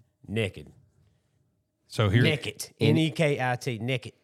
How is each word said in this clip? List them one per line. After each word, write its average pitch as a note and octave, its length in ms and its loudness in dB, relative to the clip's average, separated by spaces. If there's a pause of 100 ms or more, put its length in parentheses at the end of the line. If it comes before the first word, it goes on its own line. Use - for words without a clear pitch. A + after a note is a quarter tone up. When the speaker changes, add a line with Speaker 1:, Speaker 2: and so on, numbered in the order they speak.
(300)
Speaker 1:
Naked. G2 420 -6 (1160)
Speaker 2:
So G#2+ 200 0
here A#2 140 4
Speaker 1:
Naked. D3+ 440 -2 (120)
Speaker 3:
In- A2+ 120 4
Speaker 1:
N D#3 60 6
E D#3+ 140 2
K D3 300 0
I B2+ 140 -2
T, A#2 240 -6
naked. A#2+ 320 -6 (120)